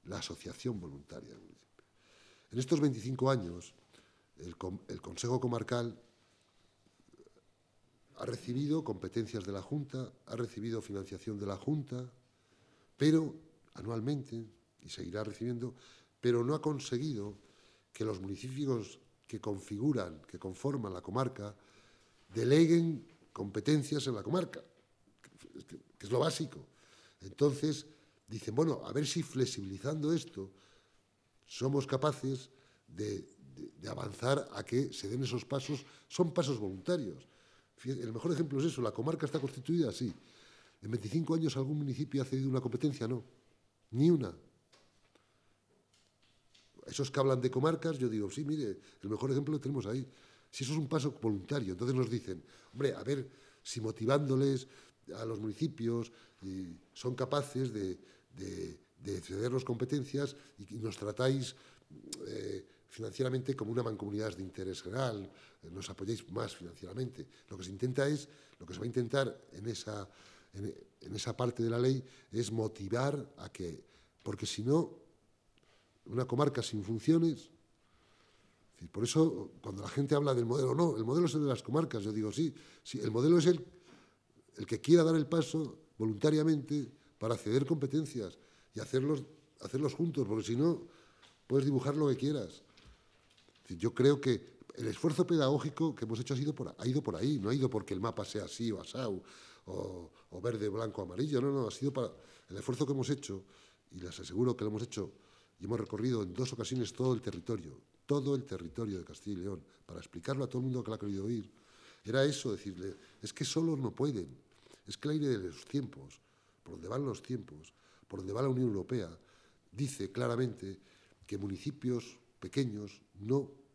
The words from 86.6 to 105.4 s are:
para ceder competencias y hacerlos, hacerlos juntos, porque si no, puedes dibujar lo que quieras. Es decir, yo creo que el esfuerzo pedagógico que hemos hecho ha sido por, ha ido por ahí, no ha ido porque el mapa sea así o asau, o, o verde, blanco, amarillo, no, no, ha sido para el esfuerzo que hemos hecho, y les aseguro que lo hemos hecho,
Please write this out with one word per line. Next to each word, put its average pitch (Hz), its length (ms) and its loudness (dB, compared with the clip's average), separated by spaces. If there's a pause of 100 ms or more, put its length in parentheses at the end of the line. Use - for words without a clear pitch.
para - 180 0
ceder 131 300 2
competencias 135 720 0 (340)
y - 60 -8
hacerlos, 131 460 2 (380)
hacerlos 135 320 0
juntos, 151 340 0
porque 107 180 0
si 113 80 2
no, 160 320 4 (640)
puedes 135 160 4
dibujar 135 320 4
lo 151 120 4
que 127 80 6
quieras. 127 460 -2 (920)
Es - 60 -20
decir, 90 160 -10
yo 107 140 2
creo 139 280 8
que 123 380 0 (180)
el 117 100 -4
esfuerzo 156 400 2
pedagógico 147 640 4
que - 120 -4
hemos 113 160 -2
hecho 135 140 -2
ha - 20 0
sido 143 180 0
por, - 240 -6
ha - 80 -2
ido 131 160 2
por 82 140 -2
ahí, 98 240 2
no 98 80 0
ha 120 60 4
ido 131 140 4
porque 107 260 -2
el 92 60 -2
mapa 110 240 -2
sea 104 200 -4
así 113 260 -2
o 92 100 -2
asau, 104 400 -4 (440)
o, 92 460 -8 (200)
o 90 100 -10
verde, 107 280 0
blanco, 107 340 -4
amarillo, 120 380 0
no, 139 100 2
no, 135 160 0
ha 101 60 -4
sido 139 200 -2
para 127 200 -2 (360)
el 90 100 -10
esfuerzo 131 280 0
que 135 60 0
hemos 135 180 0
hecho, 98 320 -4 (480)
y 90 80 -14
les 90 220 -10
aseguro 120 360 0
que 110 60 -4
lo 107 80 0
hemos 107 140 -2
hecho, 104 260 -4 (480)